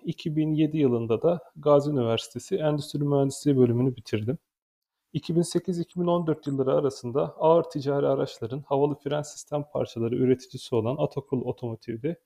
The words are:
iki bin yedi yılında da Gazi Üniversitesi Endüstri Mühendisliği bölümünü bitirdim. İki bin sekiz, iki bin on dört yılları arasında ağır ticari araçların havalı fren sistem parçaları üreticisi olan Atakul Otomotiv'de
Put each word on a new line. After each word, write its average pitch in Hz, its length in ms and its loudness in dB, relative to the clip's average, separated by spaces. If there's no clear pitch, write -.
iki 160 320 -6
bin 156 180 0
yedi 151 240 2
yılında 117 440 2
da 165 180 2
Gazi 147 360 4
Üniversitesi 120 640 -2
Endüstri 151 440 -2
Mühendisliği 143 580 2
bölümünü 123 380 4
bitirdim. 110 420 -4
İki 165 220 -2
bin 170 60 4
sekiz, 170 380 -2
iki 170 200 -6
bin 175 80 0
on 175 200 2
dört 151 200 -2
yılları 135 260 0
arasında 143 640 0
ağır 165 260 4
ticari 143 440 -2
araçların 139 600 -4
havalı 143 280 2
fren 147 260 -4
sistem 147 520 -8
parçaları 120 420 -2
üreticisi 127 600 0
olan 113 240 0
Atakul 135 420 -4
Otomotiv'de 120 840 -8